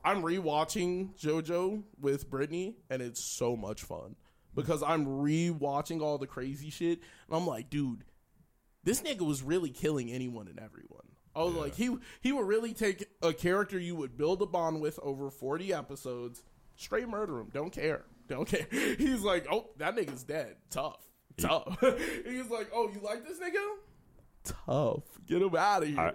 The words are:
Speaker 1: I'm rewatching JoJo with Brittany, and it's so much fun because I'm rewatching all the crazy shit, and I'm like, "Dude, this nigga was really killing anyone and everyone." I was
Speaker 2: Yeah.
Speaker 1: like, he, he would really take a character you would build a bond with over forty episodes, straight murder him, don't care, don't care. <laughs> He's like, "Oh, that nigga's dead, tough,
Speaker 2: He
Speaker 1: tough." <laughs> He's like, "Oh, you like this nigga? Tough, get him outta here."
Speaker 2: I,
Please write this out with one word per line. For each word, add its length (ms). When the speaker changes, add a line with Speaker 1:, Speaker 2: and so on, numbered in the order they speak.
Speaker 1:
I'm 160
rewatching 960
JoJo 600
with 300
Brittany, 460
and 100
it's 220
so 340
much 240
fun 340
because 300
I'm 240
rewatching 960
all 180
the 80
crazy 420
shit, 300
and 80
I'm 120
like, 240
"Dude, 320
this 180
nigga 200
was 200
really 300
killing 400
anyone 360
and 120
everyone." 480
I 60
was 140
Speaker 2:
Yeah. 60
Speaker 1:
like, 120
he, 240
he 100
would 140
really 300
take 320
a 100
character 460
you 160
would 200
build 280
a 20
bond 340
with 220
over 300
forty 420
episodes, 720
straight 340
murder 300
him, 120
don't 200
care, 340
don't 200
care. 220
<laughs> 300
He's 240
like, 280
"Oh, 260
that 180
nigga's 280
dead, 340
tough, 300
Speaker 2:
He 60
Speaker 1:
tough." 380
<laughs> 460
He's 260
like, 200
"Oh, 220
you 80
like 240
this 140
nigga? 260
Tough, 580
get 160
him 140
outta 320
here." 120
Speaker 2:
I, 160